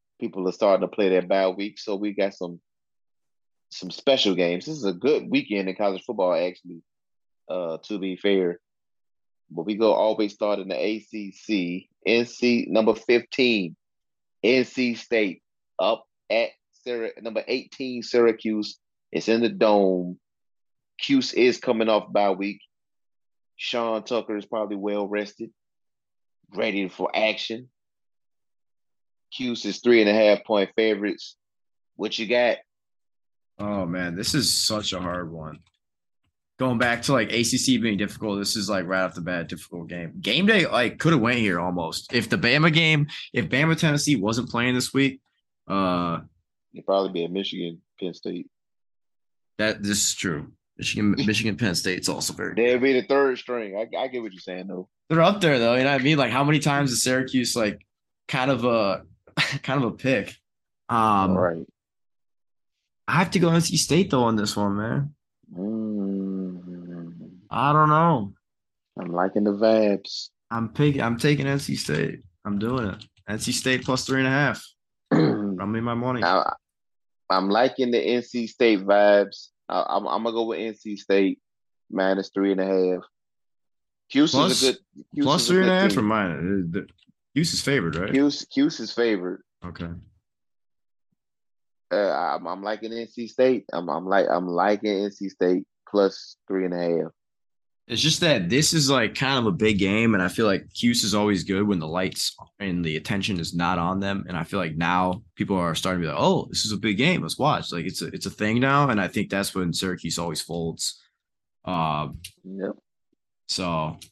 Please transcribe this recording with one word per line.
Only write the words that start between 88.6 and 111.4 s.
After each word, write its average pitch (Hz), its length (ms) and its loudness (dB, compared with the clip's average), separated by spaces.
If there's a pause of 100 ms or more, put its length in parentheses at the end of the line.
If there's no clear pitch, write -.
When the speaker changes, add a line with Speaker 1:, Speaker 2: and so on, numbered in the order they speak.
Speaker 1:
is 110 120 -8
favored. 95 500 -2 (220)
Speaker 2:
Okay. 85 240 -10 (2000)
Speaker 1:
Uh, 90 60 0 (400)
I'm, 87 100 -10
I'm 92 160 -8
liking 107 300 -8
N 117 160 -8
C 117 200 -10
State. 127 440 2
I'm, 87 160 -4
I'm 82 180 -4
like, 95 240 4
I'm 90 160 2
liking 101 580 0
N 104 60 -4
C 101 180 -12
State 92 360 0 (240)
plus - 480 0 (100)
three 95 180 -2
and 87 100 -4
a 87 40 -4
half. 85 340 -2 (760)
Speaker 2:
It's 117 160 -2
just 160 180 2
that 120 300 2
this 151 240 2
is, 143 160 2
like, 120 240 2
kind 135 240 0
of 117 80 0
a 107 100 2
big 107 220 2
game, 104 340 2
and 95 100 2
I 90 60 0
feel 113 160 -2
like 98 300 0
Cuse 117 300 0
is 101 100 -2
always 104 300 2
good 95 220 0
when 101 120 2
the 80 100 -4
lights 90 480 -4 (220)
and 90 260 -4
the 78 140 -2
attention 95 420 -4
is 82 140 -8
not 87 240 0
on 90 200 -2
them. 98 300 -4
And 87 80 -8
I 80 80 -4
feel 98 140 -6
like 82 180 -4
now 90 460 0 (140)
people 98 200 -2
are 85 180 0
starting 90 280 -2
to 80 60 -2
be 76 40 -4
like, 73 100 -4
"Oh, 170 280 2
this - 160 -4
is 107 60 -4
a 104 40 -4
big 104 220 -2
game. 160 240 2
Let's 80 160 -8
watch." 120 340 -2
Like, 85 140 -8
it's 90 160 -8
a, 80 60 -8
it's - 180 -10
a 98 40 -6
thing 107 300 -2
now, 139 300 2
and 107 100 2
I 90 80 0
think 101 220 -4
that's 98 240 -2
when 90 180 -2
Syracuse 85 460 -4
always 85 240 -6
folds. 82 580 -6 (640)